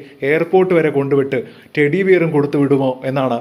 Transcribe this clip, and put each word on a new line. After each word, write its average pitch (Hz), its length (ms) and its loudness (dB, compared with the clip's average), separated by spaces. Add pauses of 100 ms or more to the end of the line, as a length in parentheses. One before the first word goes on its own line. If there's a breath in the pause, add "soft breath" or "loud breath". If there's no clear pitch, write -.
(220 loud breath)
എയർപോർട്ട് 170 520 0
വരെ 156 160 2
കൊണ്ടുവിട്ട് 135 540 -2 (340 loud breath)
ടെഡി 151 240 0
ബിയറും 180 300 2
കൊടുത്തു 143 260 0
വിടുമോ 135 480 0
എന്നാണ് 131 360 -2